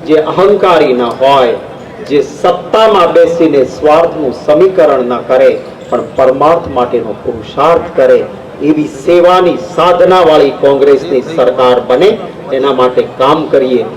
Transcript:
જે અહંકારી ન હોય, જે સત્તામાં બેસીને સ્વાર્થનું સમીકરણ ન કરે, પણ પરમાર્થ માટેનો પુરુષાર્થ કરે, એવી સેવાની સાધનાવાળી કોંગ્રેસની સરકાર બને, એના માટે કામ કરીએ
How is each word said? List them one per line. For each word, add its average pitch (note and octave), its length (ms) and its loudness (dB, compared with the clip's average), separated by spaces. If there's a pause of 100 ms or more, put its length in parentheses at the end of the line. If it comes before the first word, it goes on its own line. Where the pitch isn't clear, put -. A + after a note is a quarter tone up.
જે D#3 100 2
અહંકારી D#3 760 2
ન B2 80 -2
હોય, B2+ 540 0 (540)
જે C#3+ 120 0
સત્તામાં F#3 920 0
બેસીને D#3+ 520 2
સ્વાર્થનું D3+ 680 0 (120)
સમીકરણ D#3 540 2
ન B2 180 -4
કરે, C3 420 0 (300)
પણ A#2+ 140 -4 (120)
પરમાર્થ C#3 580 0
માટેનો A#2 420 -4 (100)
પુરુષાર્થ C#3 560 -2 (140)
કરે, B2+ 280 2 (380)
એવી D3+ 260 0
સેવાની F3 680 2 (180)
સાધનાવાળી E3+ 760 4
કોંગ્રેસની C#3 720 2
સરકાર B2 580 0
બને, E3 380 0 (360)
એના C3+ 180 0
માટે B2+ 360 0 (100)
કામ D3+ 300 0
કરીએ B2+ 380 0 (120)